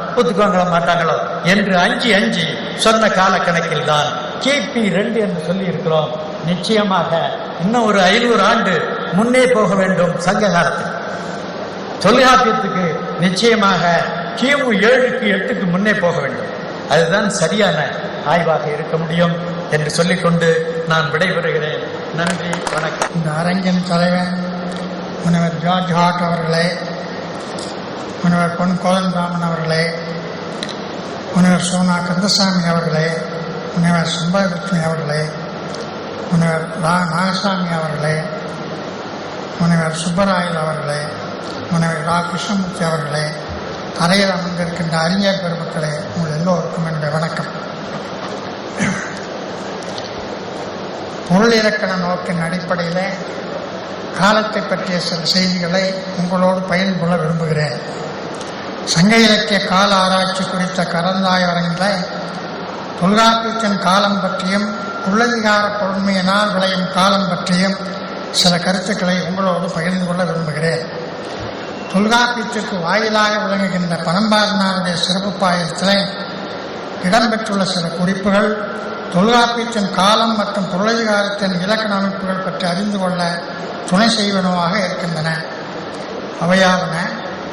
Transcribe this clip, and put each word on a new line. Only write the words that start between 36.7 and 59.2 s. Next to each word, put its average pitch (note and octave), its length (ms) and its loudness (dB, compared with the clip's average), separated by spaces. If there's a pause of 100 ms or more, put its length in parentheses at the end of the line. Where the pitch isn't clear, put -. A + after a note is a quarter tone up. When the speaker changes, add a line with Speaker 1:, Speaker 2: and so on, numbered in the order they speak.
Speaker 2:
ரா E3 140 2 (120)
நாகசாமி F#3 640 0
அவர்களே, D#3 420 -2 (1400)
முனைவர் E3 440 2
சுப்பராயல் F3 600 0
அவர்களே, D3 400 -2 (680)
முனைவர் E3 360 0
ரா E3+ 180 2
கிருஷ்ணமூர்த்தி F3+ 640 -2
அவர்களே, D3+ 400 -2 (680)
தரையில் F#3+ 400 2
அமர்ந்திருக்கின்ற F3 640 -4
அறிஞர் F#3+ 460 0
பெருமக்களே, D#3+ 500 -4 (160)
உங்கள் D#3 280 -4
எல்லோருக்கும் E3 500 0
என்னுடைய D#3 260 -2
வணக்கம். D#3+ 380 -4 (3750)
பொருள் G#3+ 280 4
இலக்கண G#3 440 2
நோக்கின் F3 460 -2
அடிப்படையிலே F3 640 -2 (1040)
காலத்தை G#3+ 480 2
பற்றிய F3+ 380 -2
சில E3 260 -4
செய்திகளை F3+ 580 0 (320)
உங்களோடு F#3 460 2
பகிர்ந்து F#3 360 0
கொள்ள E3+ 180 0
விரும்புகிறேன். D#3 600 0 (1080)
சங்க F#3+ 320 6
இலக்கிய G#3+ 480 6